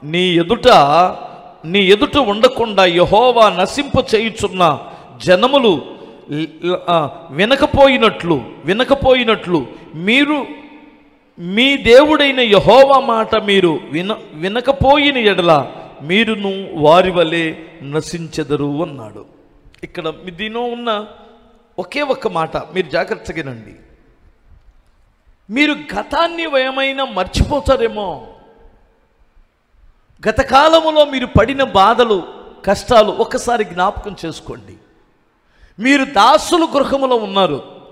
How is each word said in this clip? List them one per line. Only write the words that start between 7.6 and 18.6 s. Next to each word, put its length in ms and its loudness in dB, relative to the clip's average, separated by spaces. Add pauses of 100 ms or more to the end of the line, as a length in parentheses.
వినకపోయినట్లు 1000 0 (300)
మీరు 500 -2 (920)
మీ 380 0
దేవుడైన 600 4
యెహోవా 600 6
మాట 360 -2
మీరు 440 0 (120)
విన-, 240 -6 (180)
వినకపోయిన 840 0
ఎడల 500 4 (340)
మీరును 720 -4
వారి 380 4
వలె 420 -2 (300)
నశించెదరు 1000 -6